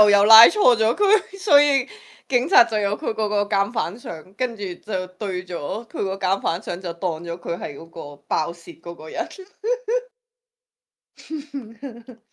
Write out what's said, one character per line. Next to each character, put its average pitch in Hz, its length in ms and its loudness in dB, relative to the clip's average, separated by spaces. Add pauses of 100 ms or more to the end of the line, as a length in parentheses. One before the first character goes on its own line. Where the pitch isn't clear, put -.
後 208 80 6
又 202 160 4
拉 220 220 10
錯 349 300 4
咗 220 200 2
佢， 392 420 0
所 302 240 4
以 277 240 0 (420)
警 247 200 0
察 277 160 6
就 226 140 -4
有 202 180 -2
佢 277 140 -4
嗰 220 180 -2
個 202 160 0
監 202 260 -2
犯 190 280 -4
相， 185 360 -10
跟 240 220 -4
住 202 60 -8 (120)
就 185 320 -4
對 185 380 -6
咗 180 120 -8 (300)
佢 285 160 -6
個 190 140 -2
監 196 240 -2
犯 185 220 -2
相， 180 180 -6
就 190 140 -6
當 170 280 -4
咗 170 160 -6
佢 175 200 -4
係 147 180 -8
嗰 160 140 -12
個 147 260 -10 (100)
爆 165 260 -2
竊 165 280 -14
嗰 175 140 -8
個 156 160 -12
人。 151 180 -4 (1900)
<laughs> 240 1040 -10 (120)